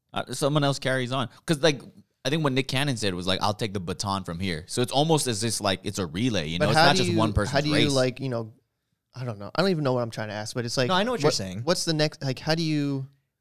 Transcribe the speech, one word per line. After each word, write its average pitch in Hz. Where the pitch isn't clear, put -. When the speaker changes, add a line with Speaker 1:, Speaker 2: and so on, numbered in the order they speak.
Speaker 1:
Uh, -
someone 147
else 139
carries 131
on. 127
'Cause, 147
like, 151
I 131
think 160
what 135
Nick 131
Cannon 135
said 104
was, 90
like, 95
"I'll 104
take 104
the 101
baton 95
from 85
here." 87
So -
it's 123
almost 147
as 110
if, 110
like, 98
it's 101
a 92
relay, 92
you 82
Speaker 2:
But -
Speaker 1:
know? 143
It's 156
Speaker 2:
how 165
Speaker 1:
not 185
Speaker 2:
do -
Speaker 1:
just 113
Speaker 2:
you, 110
Speaker 1:
one 110
Speaker 2:
how 107
Speaker 1:
person's 131
Speaker 2:
do 151
you, 151
Speaker 1:
race. 147
Speaker 2:
like, 131
you 135
know, 117
I 127
don't 113
know. 101
I -
don't 196
even 156
know 127
what 123
I'm 117
trying 107
to 101
ask, 107
but 120
it's 117
like, 127
Speaker 3:
No, 185
I 190
know 247
what 233
you're 143
Speaker 2:
what, 120
Speaker 3:
saying. 95
Speaker 2:
what's 180
the 165
next, 151
like, 135
how 156
do 170
you 143